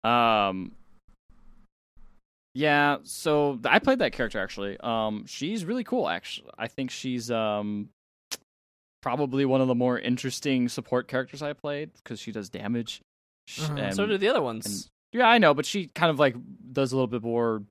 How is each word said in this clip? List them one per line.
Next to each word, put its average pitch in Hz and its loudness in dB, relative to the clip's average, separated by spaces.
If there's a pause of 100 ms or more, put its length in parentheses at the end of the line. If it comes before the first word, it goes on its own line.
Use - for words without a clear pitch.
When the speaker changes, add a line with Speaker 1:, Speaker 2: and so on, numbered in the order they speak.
Speaker 1:
Um, 107 2 (1800)
yeah. 147 4
So 147 2
th-, - -2
I 226 8
played 262 4
that 151 2
character 113 -2
actually. 98 -6
Um, 110 -2
she's 190 -6
really 233 -4
cool. - -2
Actually, - -8
I 113 -6
think 131 -6
she's, 123 -6
um, 104 -2 (1120)
probably 135 0
one 131 4
of 131 4
the 127 2
more 123 2
interesting 123 -2
support 123 -4
characters 131 -4
I 147 -6
played 147 -8 (140)
'cause 113 -10
she 113 -12
does 104 -8
damage. 110 -4 (460)
Sh- - -12
Speaker 2:
Mm-hmm. 151 -2
Speaker 1:
and, 98 -2
Speaker 3:
So 202 0
do 202 0
the 202 2
other 240 2
ones. 113 -4
Speaker 1:
and, 98 -8 (300)
yeah, 240 6
I 233 8
know, 160 6
but 151 -2
she 190 -4
kind 165 2
of, 139 0
like, 135 4 (340)
does 131 0
a 131 0
little 127 2
bit 113 -4
more 117 0